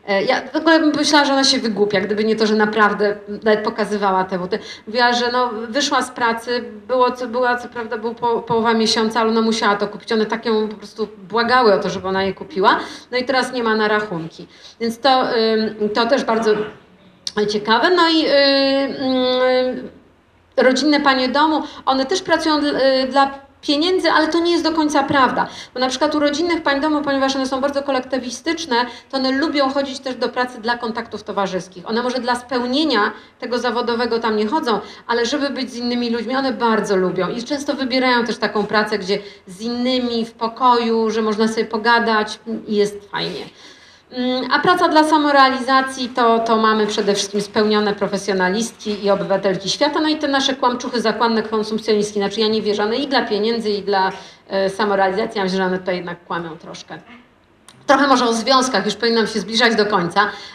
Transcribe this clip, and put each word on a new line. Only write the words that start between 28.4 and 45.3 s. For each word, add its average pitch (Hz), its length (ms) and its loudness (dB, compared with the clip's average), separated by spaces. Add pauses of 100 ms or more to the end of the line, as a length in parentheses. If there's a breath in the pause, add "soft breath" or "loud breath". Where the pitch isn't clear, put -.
to 269 60 -4
one 262 140 0
lubią 277 380 0
chodzić 269 300 -4
też 254 160 -8
do 226 140 -2
pracy 247 320 -4
dla 240 160 -2
kontaktów 226 460 -8
towarzyskich. 185 640 -6
One 226 140 -2
może 254 160 -2
dla 240 160 -2
spełnienia 247 760 0 (280 loud breath)
tego 240 200 -4
zawodowego 233 600 -2
tam 220 180 0
nie 214 100 0
chodzą, 240 320 0 (280 loud breath)
ale 233 180 0
żeby 277 240 -2
być 254 220 -6
z 226 40 -14
innymi 240 340 -2
ludźmi, 233 260 -4
one 262 180 -2
bardzo 208 420 0
lubią 180 340 0
i 233 140 -6
często 285 300 -4
wybierają 247 520 0
też 220 120 -4
taką 208 280 -2
pracę, 214 340 0
gdzie 190 200 -2 (280 loud breath)
z 185 140 -16
innymi 240 640 -2
w - 80 -12
pokoju, 226 760 2
że 220 120 0
można 214 260 2
sobie 226 180 -2
pogadać 220 720 0 (280)
i 214 80 -2
jest 202 360 0
fajnie. 170 340 -6 (640 loud breath)
Mm, 254 400 -4
a 294 80 2
praca 359 280 4
dla 311 160 6
samorealizacji 269 1080 4